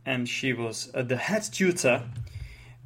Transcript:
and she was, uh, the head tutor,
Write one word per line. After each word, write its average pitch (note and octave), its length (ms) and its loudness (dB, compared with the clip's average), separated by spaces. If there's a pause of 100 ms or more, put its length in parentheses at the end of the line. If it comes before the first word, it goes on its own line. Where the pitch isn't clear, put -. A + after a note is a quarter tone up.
and B2 240 0
she C3 240 0
was, A2+ 400 -4
uh, C3+ 80 0
the B2 160 0
head G#3 340 0
tutor, E3+ 520 4 (840)